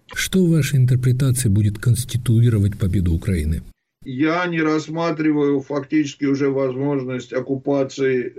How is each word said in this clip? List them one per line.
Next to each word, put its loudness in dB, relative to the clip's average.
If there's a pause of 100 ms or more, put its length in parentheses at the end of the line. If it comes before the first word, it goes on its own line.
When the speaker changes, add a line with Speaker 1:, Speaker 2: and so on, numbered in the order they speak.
(140)
Speaker 1:
Что -2
в 4
вашей 2
интерпретации 2
будет 2
конституировать 2
победу 0
Украины? -2 (440)
Speaker 2:
Я -2
не -2
рассматриваю 0
фактически -2
уже 2
возможность -2
оккупации -2